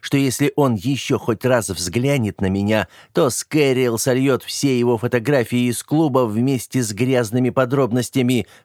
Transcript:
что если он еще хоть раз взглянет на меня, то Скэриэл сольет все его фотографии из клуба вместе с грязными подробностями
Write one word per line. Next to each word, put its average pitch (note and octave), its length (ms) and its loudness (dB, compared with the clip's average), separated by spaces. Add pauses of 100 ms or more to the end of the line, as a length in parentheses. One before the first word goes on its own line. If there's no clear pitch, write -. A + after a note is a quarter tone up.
что - 160 0
если C#3 360 0
он C3+ 200 2
еще A#2 440 -2
хоть A#2 280 -2
раз A#2+ 240 2
взглянет G#2 720 -2
на F#2+ 80 0
меня, G2+ 380 0 (260)
то D#3 160 2
Скэриэл C3 680 0
сольет C3 460 0
все C3+ 360 -2
его A#2+ 200 2
фотографии B2 720 0
из A2 120 -6
клуба C#3+ 440 2
вместе B2 560 -2
с G#2 100 -4
грязными B2 560 0
подробностями B2 1000 0 (180)